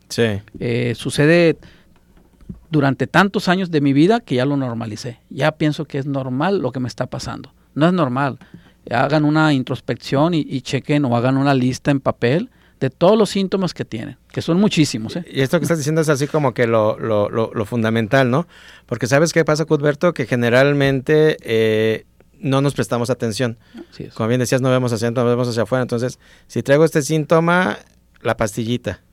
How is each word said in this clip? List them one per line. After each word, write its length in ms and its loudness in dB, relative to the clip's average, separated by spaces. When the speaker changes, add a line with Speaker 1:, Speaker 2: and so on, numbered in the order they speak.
Speaker 1:
Sí. 320 0
Speaker 2:
Eh, 360 -2
sucede 600 2
durante 360 0
tantos 420 0
años 220 0
de 100 0
mi 120 2
vida 280 4
que 160 -4
ya 100 0
lo 100 -2
normalicé. 640 -8
Ya 220 0
pienso 320 -2
que 140 -8
es 80 -6
normal 540 -2
lo 120 -4
que 80 -6
me 80 -4
está 180 -8
pasando. 460 -12
No 120 2
es 60 4
normal. 460 -2
Hagan 340 2
una 300 2
introspección 800 -2
y, 60 0
y 200 -6
chequen 440 -2
o 120 0
hagan 200 2
una 180 2
lista 360 0
en 100 0
papel 500 -2
de 100 -2
todos 260 4
los 140 2
síntomas 420 -2
que 120 -8
tienen, 340 -12
que 120 -6
son 180 0
muchísimos, 560 0
¿eh? 160 -8
Speaker 1:
Y 80 -2
esto 180 2
que 60 -4
estás 140 0
diciendo 220 0
es 100 0
así 160 0
como 260 0
que 140 0
lo, 320 2
lo, 320 0
lo, 240 -2
lo 100 -2
fundamental, 640 0
¿no? 180 0
Porque 220 -6
¿sabes 260 2
qué 120 2
pasa, 200 0
Cusberto? 480 0
Que 140 -4
generalmente, 1160 2
eh, 640 0
no 200 0
nos 140 0
prestamos 340 -2
atención. 480 -2
Speaker 2:
Así 140 -16
es. 100 -18
Speaker 1:
Como 140 -2
bien 120 2
decías, 200 0
no 80 0
vemos 240 2
hacia 140 -2
adentro, 160 0
no 80 2
vemos 180 0
hacia 140 -2
afuera. 180 -2
Entonces, 380 -4
si 140 -4
traigo 220 4
este 180 2
síntoma, 760 0
la 160 -2
pastillita. 640 -4